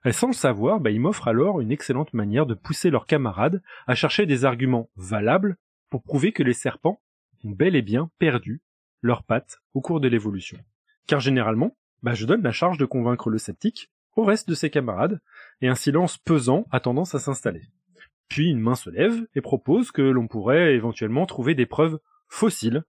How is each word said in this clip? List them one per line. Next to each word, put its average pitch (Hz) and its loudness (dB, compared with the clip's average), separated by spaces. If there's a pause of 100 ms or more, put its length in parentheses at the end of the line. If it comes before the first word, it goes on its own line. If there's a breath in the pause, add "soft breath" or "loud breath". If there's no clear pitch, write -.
Et - 2
sans 240 0
le 254 0
savoir, 135 0
bah, 117 2
ils 107 0
m'offrent 165 -2
alors 151 2
une 110 -2
excellente 143 -4
manière 110 0
de 113 -4
pousser - -2
leurs 123 0
camarades 135 0 (240 loud breath)
à 127 2
chercher 175 0
des 135 2
arguments 123 0
valables 110 0 (340)
pour 127 -6
prouver 143 0
que - -2
les 123 2
serpents - -2 (440)
ont 104 -8
bel 156 2
et 123 4
bien 120 -2
perdu 131 0 (420)
leurs 120 2
pattes - -4 (160)
au 135 -2
cours 165 -2
de 131 2
l'évolution. 104 -2 (480)
Car 143 2
généralement, 123 0 (260)
bah, 120 -2
je 110 -4
donne 208 2
la 120 0
charge 170 0
de 139 2
convaincre 120 -2
le 110 0
sceptique - -6 (260)
au 220 2
reste 214 2
de 165 0
ses 147 -2
camarades, 131 -2 (400 loud breath)
et 127 2
un 127 4
silence 160 0
pesant 147 2
a 127 0
tendance 143 -2
à 143 -2
s'installer. 120 -4 (680 soft breath)
Puis 156 0
une 131 0
main 117 2
se - -8
lève 226 0
et 143 0
propose 160 0
que 143 0
l'on 127 2
pourrait 131 2
éventuellement 117 -2
trouver 135 -2
des 123 2
preuves 156 0 (300)
fossiles 160 0 (160)